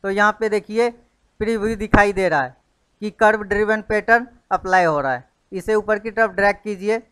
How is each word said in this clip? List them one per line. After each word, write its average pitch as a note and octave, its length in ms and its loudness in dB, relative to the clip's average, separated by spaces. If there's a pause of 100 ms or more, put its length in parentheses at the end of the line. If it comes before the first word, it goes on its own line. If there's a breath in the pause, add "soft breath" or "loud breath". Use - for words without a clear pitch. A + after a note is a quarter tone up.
तो G3 60 -4
यहाँ G#3 300 0
पे A3 100 -2
देखिए G#3+ 400 0 (500)
preview A3 360 -2
दिखाई G#3 380 2
दे F#3 160 0
रहा D3 140 2
है B2+ 120 -8 (460)
कि G#3 120 -6
curve G#3+ 300 2
driven G#3 380 -2
pattern A3+ 460 0 (240)
apply F#3 320 2
हो D#3 180 2
रहा C3 120 -2
है। B2 160 -8 (220)
इसे G3 240 -4
ऊपर G#3 240 0
की G#3+ 120 -10
तरफ G#3+ 200 0
drag G3+ 320 0
कीजिए। G#3 380 -4 (100)